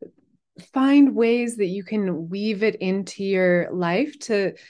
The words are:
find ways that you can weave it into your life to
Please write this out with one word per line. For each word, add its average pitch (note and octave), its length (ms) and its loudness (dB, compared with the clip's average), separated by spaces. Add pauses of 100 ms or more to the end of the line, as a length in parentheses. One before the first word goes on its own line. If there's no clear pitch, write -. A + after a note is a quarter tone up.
(720)
find C4+ 420 6
ways A#3 420 0
that G3+ 100 0
you F#3+ 180 -6
can F3+ 440 -4
weave G3+ 340 -4
it A3 140 0
into G3 480 -4
your F#3 480 2
life F3+ 480 -2
to G3+ 340 -2 (160)